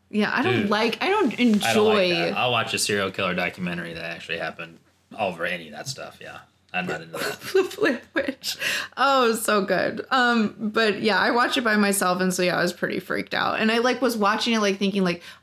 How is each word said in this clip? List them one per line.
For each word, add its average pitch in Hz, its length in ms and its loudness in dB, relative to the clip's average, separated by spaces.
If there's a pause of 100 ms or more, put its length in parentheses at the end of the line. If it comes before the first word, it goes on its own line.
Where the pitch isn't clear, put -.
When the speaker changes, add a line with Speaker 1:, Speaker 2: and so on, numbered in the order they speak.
(100)
Speaker 1:
Yeah, 208 220 0
I 240 100 0
don't 349 200 2
Speaker 2:
Dude. 202 80 0
Speaker 1:
like, 220 320 0
I 285 60 0
don't 392 240 2
Speaker 2:
I - 20 -10
don't - 0 -
like 214 760 4
Speaker 1:
enjoy - 20 -
Speaker 2:
that. 120 260 -2
I'll 120 160 0
watch 113 200 0
a 98 60 -2
serial 101 320 0
killer 92 240 -2
documentary 87 600 -4
that 82 100 -10
actually 82 340 -8
happened 82 400 -8 (400)
over 90 260 -2
any 87 220 -4
of 73 80 -16
that - 140 -12
stuff. - 320 -12
Yeah. 76 180 -16 (340)
I'm 90 140 -4
not 92 160 -6
into 82 160 -12
that. - 220 -6
Speaker 1:
<laughs> - 120 -10
The 370 240 2
Blair 254 240 0 (140)
Witch. - 420 -6 (400)
Oh, 254 380 4
so 214 280 2
good. - 480 0
Um, 240 480 2
but 214 440 0
yeah, 202 160 2
I 202 140 2
watch 247 240 2
it 262 80 0
by 214 120 2
myself, 196 440 2
and 185 120 2
so 180 100 -2
yeah, 175 160 2
I 165 40 2
was 175 100 0
pretty - 280 -4
freaked - 340 -4
out. - 260 0
And 220 120 2
I, 233 60 2
like, 247 220 2
was 233 160 0
watching 214 380 0
it, 220 60 2
like, 196 180 0
thinking, 196 260 0
like, 175 180 -2 (200)